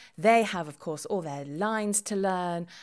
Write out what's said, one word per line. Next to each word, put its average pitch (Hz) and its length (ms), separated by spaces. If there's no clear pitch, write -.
They 226 240
have, 180 260
of 147 100
course, 156 280
all 190 160
their 143 240
lines 208 560
to - 120
learn 180 520